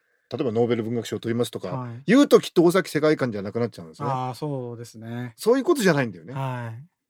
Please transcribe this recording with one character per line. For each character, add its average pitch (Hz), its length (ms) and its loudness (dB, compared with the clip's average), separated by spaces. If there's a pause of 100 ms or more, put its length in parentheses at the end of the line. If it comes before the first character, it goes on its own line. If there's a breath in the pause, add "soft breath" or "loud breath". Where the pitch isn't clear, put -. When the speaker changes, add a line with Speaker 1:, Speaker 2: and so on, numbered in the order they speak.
(300)
Speaker 1:
例 123 100 -6
え 151 40 -2
ば 117 80 -2
ノ 117 120 2
ー - 20 4
ベ 117 100 2
ル 113 60 -2
文 113 120 -6
学 113 120 -4
賞 107 140 -6
取 117 120 -2
り 117 60 -2
ま 120 80 0
す - 40 -10
と - 80 -8
か、 95 100 -10
Speaker 2:
は 120 220 -8
い。 117 160 -14
Speaker 1:
言 247 140 6
う 285 80 4
と 240 120 8
き - 100 -6
っ - 20 -12
と 180 100 6
尾 175 80 6
崎 175 200 2
世 151 100 -2
界 151 160 4
観 123 160 -2
じ 104 60 -6
ゃ 101 40 -6
な 101 80 -8
く 117 100 -4
な 120 80 0
っ - 20 -12
ち - 80 -16
ゃ 92 40 -14
う 85 40 -16
ん - 40 -18
で 117 40 -20
す - 80 -14
ね。 143 80 -4
Speaker 2:
あ 127 220 -4
ー、 - 20 -14
そ 127 400 -8
う - 20 -14
で 117 80 -14
す 113 140 -18
ね。 117 380 -10
Speaker 1:
そ 226 180 4
う 269 40 4
い 262 40 0
う - 20 -10
こ 349 100 4
と 285 60 0
じ 190 80 4
ゃ 165 60 6
な 143 80 2
い 123 40 0
ん 107 60 -6
だ 87 60 -18
よ 80 80 -20
ね。 123 80 -14
Speaker 2:
は 123 420 -6
い。 135 80 -16 (260)